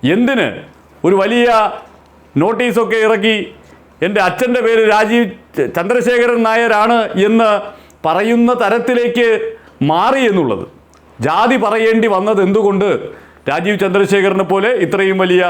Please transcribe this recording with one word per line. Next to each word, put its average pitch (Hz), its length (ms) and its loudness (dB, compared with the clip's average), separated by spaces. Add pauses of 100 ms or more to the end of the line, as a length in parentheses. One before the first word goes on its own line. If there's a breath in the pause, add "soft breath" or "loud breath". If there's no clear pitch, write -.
(140)
എന്തിന് 233 320 0 (600)
ഒരു 190 160 2
വലിയ 240 240 0 (960)
നോട്ടീസൊക്കെ 226 640 -2
ഇറക്കി 220 300 0 (720 loud breath)
"എൻ്റെ 202 200 -2
അച്ഛൻ്റെ 247 400 -2
പേര് 226 160 2 (120)
രാജീവ് 214 300 2 (320)
ച-, 135 200 -2
ചന്ദ്രശേഖരൻ 240 640 0 (100)
നായരാണ്" 226 500 2 (300)
എന്ന് 226 220 2 (560 loud breath)
പറയുന്ന 226 440 2 (120)
തരത്തിലേക്ക് 240 680 0 (600 loud breath)
മാറി 233 400 0
എന്നുള്ളത്? 135 340 -2 (640)
ജാതി 220 380 0
പറയേണ്ടി 226 520 0
വന്നത് 202 300 0
എന്തുകൊണ്ട് 202 420 0 (640 loud breath)
രാജീവ് 180 340 -2
ചന്ദ്രശേഖരനെ 196 680 0
പോലെ 196 180 0 (140)
ഇത്രയും 190 400 0
വലിയ 180 260 2